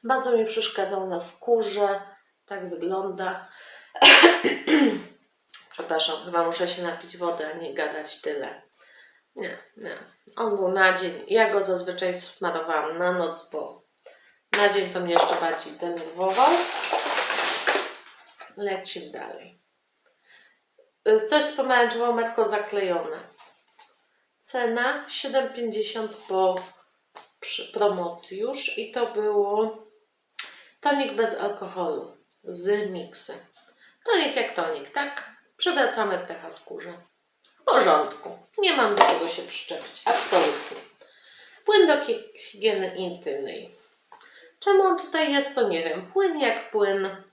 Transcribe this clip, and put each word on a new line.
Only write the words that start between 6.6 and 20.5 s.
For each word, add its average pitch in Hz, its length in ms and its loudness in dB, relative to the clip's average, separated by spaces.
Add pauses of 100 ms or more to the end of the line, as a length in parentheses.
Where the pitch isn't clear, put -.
się 180 160 -6
napić 170 340 -10
wody, 170 300 -4
a 156 60 -10
nie 165 200 -10
gadać 151 480 -6
tyle. 143 400 -8 (760)
Nie, - 220 -10 (200)
nie. - 400 -14 (180)
On 214 200 -2
był 190 120 0
na 185 300 4
dzień. 185 300 -6
Ja 220 260 4
go 202 80 2
zazwyczaj 180 520 -2
smarowałam 165 840 -4
na 180 140 2
noc, 170 400 -4
bo - 320 -10 (720)
na 202 120 6
dzień 185 240 0
to 185 60 -4
mnie 175 140 -2
jeszcze 165 220 4
bardziej 156 380 -4
denerwował. 175 760 0 (2000)
Lecimy 185 540 -8
dalej. - 500 -16 (1500)